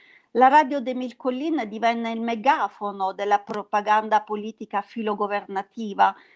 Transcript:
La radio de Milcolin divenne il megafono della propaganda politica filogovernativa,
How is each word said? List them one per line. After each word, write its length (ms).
La 160
radio 340
de 100
Milcolin 720
divenne 460
il 80
megafono 960
della 240
propaganda 800
politica 640
filogovernativa, 1300